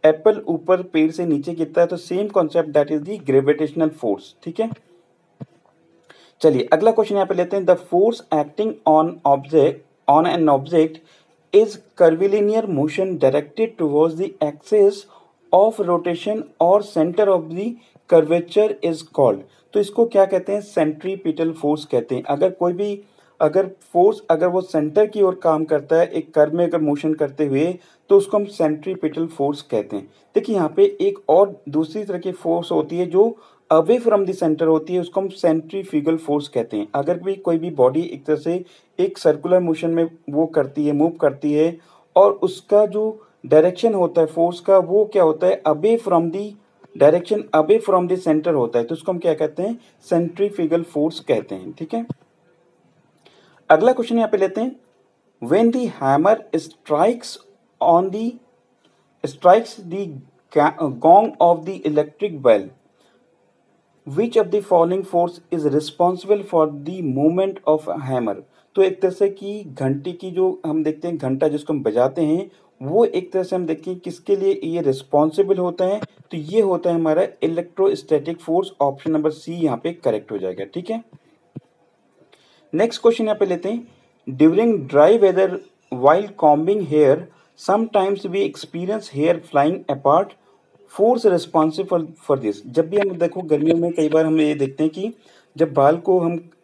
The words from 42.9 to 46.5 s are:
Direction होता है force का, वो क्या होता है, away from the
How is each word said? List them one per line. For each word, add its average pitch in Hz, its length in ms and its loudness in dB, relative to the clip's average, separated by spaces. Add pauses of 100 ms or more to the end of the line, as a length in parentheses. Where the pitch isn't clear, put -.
Direction 180 480 4
होता 170 260 0
है 156 60 2
force 170 340 -2
का, 196 180 4
वो 185 260 2
क्या 202 180 0
होता 160 240 2
है, - 160 0
away 160 360 2
from 170 320 0
the 196 160 -8 (520)